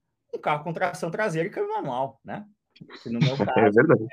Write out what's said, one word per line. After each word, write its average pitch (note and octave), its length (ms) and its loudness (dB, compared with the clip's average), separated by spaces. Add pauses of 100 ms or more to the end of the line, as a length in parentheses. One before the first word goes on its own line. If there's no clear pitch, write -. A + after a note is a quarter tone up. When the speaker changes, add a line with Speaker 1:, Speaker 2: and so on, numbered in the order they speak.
(340)
Speaker 1:
um - 60 -8
carro D3+ 260 -2
com E3+ 80 -6
tração E3+ 360 -2
traseira E3+ 380 -2
e - 40 -8
câmbio G#4 240 -4
manual, C3+ 500 -4
né? C#3+ 200 -10 (560)
Que A#2 80 -12
no A#2 100 -4
meu C3 160 2
Speaker 2:
<laughs> C3 60 -2
É G2+ 40 2
Speaker 1:
caso G#2 300 4
Speaker 2:
verdade. C3 380 4